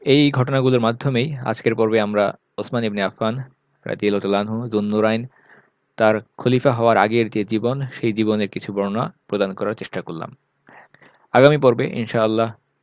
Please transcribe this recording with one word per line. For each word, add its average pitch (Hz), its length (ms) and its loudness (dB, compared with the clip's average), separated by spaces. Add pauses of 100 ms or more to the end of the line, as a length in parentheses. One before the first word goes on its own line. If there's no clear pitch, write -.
এই 143 300 4
ঘটনাগুলোর 131 480 2
মাধ্যমেই 123 580 -2
আজকের 113 380 -2
পর্বে 110 260 2
আমরা 104 360 0 (200)
ওসমান 117 260 -4
ইবনে 101 200 -2
আফফান 110 360 -4 (460)
রাদিয়াল্লাহু 101 340 -2
তাআলা 98 200 0
আনহু 110 280 -6
যুন 104 180 -2
নুরাইন, 110 400 0 (680)
তার 110 260 2 (160)
খলিফা 127 340 0
হওয়ার 117 260 2
আগের 110 320 2
যে 107 140 -4
জীবন, 113 380 -4 (120)
সেই 113 200 -4
জীবনের 107 340 0
কিছু 98 260 -10
বর্ণনা 101 400 -4 (140)
প্রদান 98 260 -2
করার 104 200 -6
চেষ্টা - 280 -10
করলাম। 82 340 -12 (960)
আগামী 143 260 8
পর্বে 127 420 2
ইনশাআল্লাহ 110 540 0 (300)